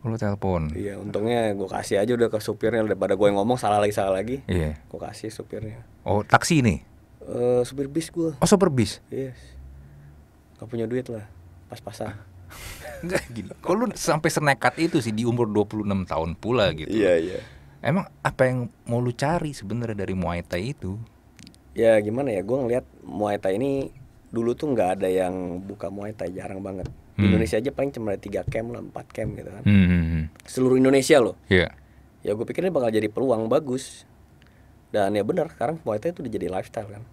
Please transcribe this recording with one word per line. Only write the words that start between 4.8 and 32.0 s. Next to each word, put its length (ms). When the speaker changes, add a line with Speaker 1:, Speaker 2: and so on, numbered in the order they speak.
Speaker 2:
Gua 200
kasih 220
supirnya. 500
Speaker 1:
Oh, 200
taksi 380
nih? 240
Speaker 2:
Eh, 400
supir 240
bis 220
gua. 260
Speaker 1:
Oh, 80
supir 240
bis? 400
Speaker 2:
Yes. 320
Gak 120
punya 160
duit 240
lah, 160
pas-pasan. 520
Speaker 1:
<laughs> 400
Enggak, 280
gini. 260
Kok 200
lu 180
sampai 360
senekat 500
itu 220
sih 120
di 120
umur 220
dua 180
puluh 200
enam 200
tahun 320
pula 380
gitu? 160
Speaker 2:
Iya, 260
iya. 240
Speaker 1:
Emang 380
apa 260
yang 140
mau 160
lu 120
cari 400
sebenarnya 460
dari 160
Muay 280
Thai 320
itu? 260
Speaker 2:
Ya 260
gimana 320
ya, 120
gua 180
ngeliat 240
Muay 360
Thai 180
ini 320
dulu 260
tuh 160
nggak 300
ada 80
yang 260
buka 280
Muay 240
Thai, 180
jarang 300
banget. 320
Di 80
Speaker 1:
Hmm. 80
Speaker 2:
Indonesia 260
aja 140
paling 220
cuma 180
ada 80
tiga 240
camp 280
lah, 120
empat 260
camp 260
gitu 140
kan. 140
Speaker 1:
Hmm, 240
hmm, 240
hmm. 140
Speaker 2:
Seluruh 320
Indonesia 420
loh. 180
Speaker 1:
Iya. 240